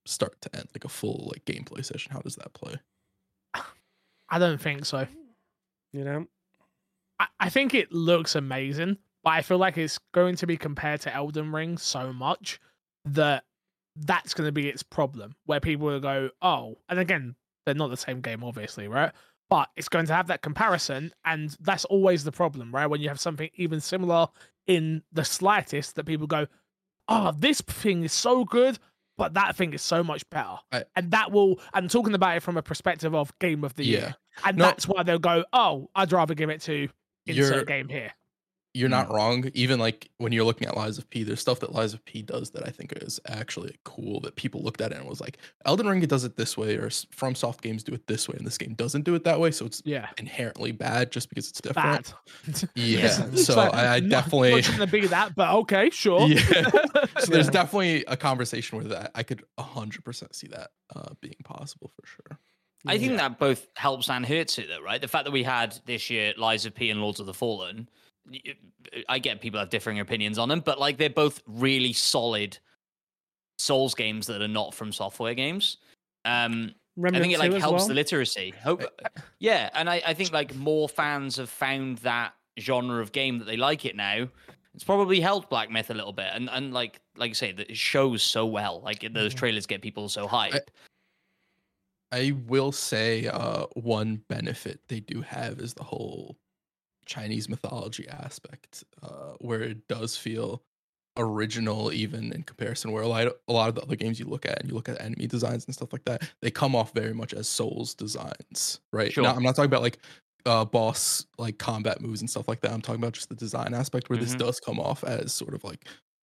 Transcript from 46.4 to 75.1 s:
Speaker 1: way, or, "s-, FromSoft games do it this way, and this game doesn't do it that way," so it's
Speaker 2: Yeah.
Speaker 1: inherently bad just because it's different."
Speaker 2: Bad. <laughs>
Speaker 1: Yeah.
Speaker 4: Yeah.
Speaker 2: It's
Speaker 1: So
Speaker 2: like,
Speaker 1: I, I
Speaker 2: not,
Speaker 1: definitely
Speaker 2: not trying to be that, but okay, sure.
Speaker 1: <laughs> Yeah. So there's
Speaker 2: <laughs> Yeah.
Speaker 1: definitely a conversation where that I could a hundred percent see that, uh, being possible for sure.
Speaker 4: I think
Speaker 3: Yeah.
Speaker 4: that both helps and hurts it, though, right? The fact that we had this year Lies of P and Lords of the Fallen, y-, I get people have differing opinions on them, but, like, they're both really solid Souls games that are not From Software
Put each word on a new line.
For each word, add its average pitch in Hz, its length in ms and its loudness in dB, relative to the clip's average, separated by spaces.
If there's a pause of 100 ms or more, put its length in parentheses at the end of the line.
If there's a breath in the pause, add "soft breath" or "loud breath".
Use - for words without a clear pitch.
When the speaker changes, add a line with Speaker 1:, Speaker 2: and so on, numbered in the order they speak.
Speaker 1:
way, 110 220 0
or, 110 80 -4
"s-, - 280 -6
FromSoft 127 460 -4
games 110 240 -6
do - 100 -8
it 117 140 -10
this 110 220 -2
way, - 80 -8
and - 100 -8
this 123 100 -6
game 113 180 -8
doesn't 131 260 -2
do 175 120 2
it 165 120 0
that 165 160 6
way," 165 100 4
so 151 140 -6
it's - 180 -10
Speaker 2:
Yeah. 135 240 -4 (100)
Speaker 1:
inherently 117 540 -6
bad 120 400 0
just - 160 -4
because - 220 -8
it's - 100 -10
different." - 540 0 (320 loud breath)
Speaker 2:
Bad. 156 260 -4
<laughs> - 40 -20
Speaker 1:
Yeah. 117 240 2
Speaker 4:
Yeah. 101 340 4
Speaker 2:
It's - 100 4
Speaker 1:
So 120 140 6
Speaker 2:
like, - 160 6
Speaker 1:
I, 120 220 4
I 123 40 4
Speaker 2:
not, 95 100 2
Speaker 1:
definitely 127 420 6
Speaker 2:
not 123 120 8
trying - 160 2
to 202 80 2
be 202 200 4
that, 175 280 2
but 180 180 4
okay, 214 360 6
sure. 180 320 4
Speaker 1:
<laughs> 151 80 10
Yeah. 151 400 8 (500)
So 175 60 4
there's 180 40 0
Speaker 2:
<laughs> - 0 - (180)
Yeah. 143 40 2
Speaker 1:
definitely 175 540 4
a 131 100 -2
conversation 123 640 -2
where 110 100 -6
that 92 280 -6
I 117 80 -4
could - 200 -6 (140)
a 131 60 -8
hundred - 420 -10
percent - 280 -12
see - 140 -14
that, - 240 -14 (240)
uh, - 240 -14
being - 240 -16
possible - 560 -16
for - 80 -20
sure. - 320 -20 (480)
Speaker 4:
I 196 100 2
think 254 140 2
Speaker 3:
Yeah. 233 60 2 (100)
Speaker 4:
that 120 100 -4
both 139 380 2
helps 135 340 0
and 123 160 -2
hurts 156 340 0
it, 87 100 -10
though, 80 120 -8
right? 104 200 -4
The 135 80 -6
fact 147 160 0
that 143 60 -4
we 135 120 2
had 117 400 0
this 120 260 -6
year 107 280 0
Lies 113 280 2
of 110 80 -8
P 117 160 -2
and 107 120 0
Lords 104 180 -2
of 101 60 -10
the 95 80 -10
Fallen, 110 560 -6 (420 soft breath)
y-, 135 240 -14 (540)
I 127 100 2
get 117 220 -4
people 107 180 -4
have 98 120 -4
differing 107 280 -2
opinions 107 380 -2
on 117 100 2
them, 156 140 2
but, 139 180 0
like, 139 180 2
they're 147 120 2
both 147 380 2
really 127 440 2
solid 113 640 0 (1040)
Souls 135 360 2
games 107 320 -2
that 104 160 -6
are 107 40 -2
not 107 260 -2
From 107 180 -10
Software 113 420 -6